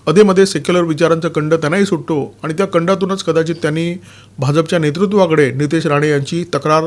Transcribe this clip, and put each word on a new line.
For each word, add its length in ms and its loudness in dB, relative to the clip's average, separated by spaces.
अधेमध्ये 400 4
सेक्युलर 340 0
विचारांचा 480 0
कंड 260 -2
त्यांनाही 320 0
सुटतो 560 -4
आणि 100 -6
त्या 140 -2
कंडातूनच 560 -2
कदाचित 400 0
त्यांनी 380 -4
भाजपच्या 400 0
नेतृत्वाकडे 760 2
नितेश 340 -2
राणे 240 0
यांची 340 -2
तक्रार 420 0